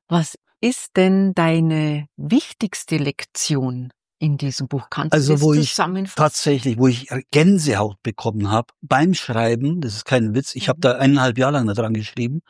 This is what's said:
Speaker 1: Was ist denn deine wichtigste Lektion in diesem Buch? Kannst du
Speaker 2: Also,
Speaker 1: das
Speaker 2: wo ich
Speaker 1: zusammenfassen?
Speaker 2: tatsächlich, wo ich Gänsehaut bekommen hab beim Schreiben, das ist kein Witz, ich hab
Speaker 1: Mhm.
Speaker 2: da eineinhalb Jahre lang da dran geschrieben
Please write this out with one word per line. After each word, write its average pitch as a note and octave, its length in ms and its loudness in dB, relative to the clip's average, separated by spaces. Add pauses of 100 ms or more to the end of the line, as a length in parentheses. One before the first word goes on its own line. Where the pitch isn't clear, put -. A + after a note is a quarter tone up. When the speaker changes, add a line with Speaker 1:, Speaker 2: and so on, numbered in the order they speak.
Speaker 1:
Was E3+ 300 -2 (220)
ist - 360 -4
denn F#3+ 380 4
deine D#3+ 720 0 (100)
wichtigste E3+ 800 -4
Lektion C3 960 -4 (260)
in D3 200 0
diesem C3+ 300 -4
Buch? C3+ 220 -6
Kannst D3+ 220 -4
du D#3 40 4
Speaker 2:
Also, D3 180 4
Speaker 1:
das C#3+ 80 2
Speaker 2:
wo D3+ 100 4
ich D3 180 2
Speaker 1:
zusammenfassen? F#3+ 460 -4
Speaker 2:
tatsächlich, C#3 640 0
wo C3 100 4
ich B2 200 -2 (220)
Gänsehaut D3 720 2
bekommen G#2 480 -4
hab A2+ 300 -2
beim D3+ 340 2
Schreiben, A#2+ 680 -2
das A#2 160 -6
ist A2 80 -12
kein A2 300 2
Witz, C3+ 200 -2
ich - 140 -4
hab C3+ 100 -2
Speaker 1:
Mhm. E3+ 40 -4
Speaker 2:
da B2 100 4
eineinhalb C3 460 2
Jahre C3 160 2
lang B2+ 120 0
da G#2 80 -2
dran A2 200 -2
geschrieben A#2+ 560 -6